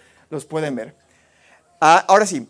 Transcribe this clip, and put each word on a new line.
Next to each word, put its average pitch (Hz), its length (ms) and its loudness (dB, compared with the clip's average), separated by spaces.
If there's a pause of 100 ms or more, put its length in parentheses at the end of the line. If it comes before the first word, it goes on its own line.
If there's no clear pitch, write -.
(300)
los 151 160 -12
pueden 156 280 -6
ver. 117 220 -14 (840)
Ah, 208 260 4
ahora 202 180 4
sí, 180 240 -10